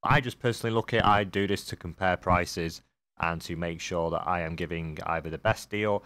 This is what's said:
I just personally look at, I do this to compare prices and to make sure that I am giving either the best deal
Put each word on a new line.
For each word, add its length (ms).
I 140
just 160
personally 340
look 220
at, 100
I 200
do 240
this 180
to 100
compare 400
prices 680
and 220
to 140
make 260
sure 300
that 160
I 140
am 140
giving 480
either 280
the 80
best 320
deal 340